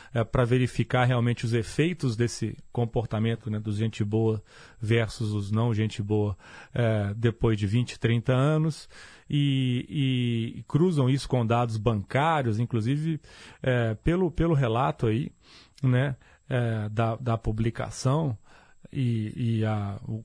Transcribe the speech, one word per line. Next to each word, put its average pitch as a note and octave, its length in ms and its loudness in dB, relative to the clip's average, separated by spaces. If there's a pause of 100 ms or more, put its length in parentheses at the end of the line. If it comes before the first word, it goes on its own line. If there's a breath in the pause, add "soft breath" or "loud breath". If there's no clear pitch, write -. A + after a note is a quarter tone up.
(140 loud breath)
é, A#2+ 80 2
pra B2 220 0
verificar B2 600 2
realmente A#2+ 400 2
os A2+ 80 -2
efeitos C3 640 0
desse A2+ 400 -2 (160)
comportamento, A2+ 760 -2
né, G#2+ 80 -4
dos G#2+ 180 -4
gente A2 280 -2
boa A2 360 0 (400 loud breath)
versus A2 520 0
os G2+ 180 -4
não A2+ 240 2
gente G#2 300 -2
boa, G#2 340 0 (340 loud breath)
é, A2 440 0
depois A2+ 420 2
de G#2 80 0
vinte, A#2 320 0
trinta A#2 340 0
anos, D3+ 560 0 (400 loud breath)
e, C3+ 600 0
e, B2 720 -2
e - 40 -14
cruzam D3 460 2
isso C#3 180 0
com B2 160 2
dados A#2 320 2
bancários, A#2 840 0
inclusive, C#3+ 600 -2 (400 loud breath)
é, A#2+ 340 0 (100)
pelo, F3 260 2
pelo E3 240 2
relato B2+ 540 2
aí, A#2 240 0 (500 loud breath)
né, C3 320 2 (340 soft breath)
é, A2+ 420 0
da, A2+ 260 0
da A#2 200 -2
publicação, A#2 1040 -2 (540 soft breath)
e, A#2 680 -2
e G#2+ 40 0
a, G#2+ 420 -2
o A2 180 -8